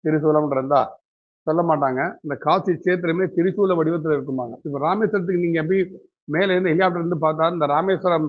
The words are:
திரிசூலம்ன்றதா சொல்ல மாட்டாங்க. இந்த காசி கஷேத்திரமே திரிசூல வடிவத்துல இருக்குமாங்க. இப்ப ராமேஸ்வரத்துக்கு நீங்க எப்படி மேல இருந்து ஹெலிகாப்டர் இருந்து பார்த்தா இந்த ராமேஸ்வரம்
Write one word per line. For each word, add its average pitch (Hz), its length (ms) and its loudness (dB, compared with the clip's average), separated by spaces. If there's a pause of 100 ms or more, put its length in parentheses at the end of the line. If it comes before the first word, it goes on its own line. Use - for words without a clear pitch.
திரிசூலம்ன்றதா 147 760 2 (680)
சொல்ல 160 140 2
மாட்டாங்க. 139 380 0 (220)
இந்த 143 180 -6
காசி 175 320 0
கஷேத்திரமே 175 540 0 (100)
திரிசூல 190 400 2
வடிவத்துல 160 400 0
இருக்குமாங்க. 131 480 -6
இப்ப 143 160 -6
ராமேஸ்வரத்துக்கு 185 680 0
நீங்க 165 160 0
எப்படி 185 180 0 (440)
மேல 185 280 0
இருந்து 185 180 0
ஹெலிகாப்டர் 175 280 2
இருந்து 170 240 -2
பார்த்தா 156 300 0
இந்த 165 140 -2
ராமேஸ்வரம் 165 640 0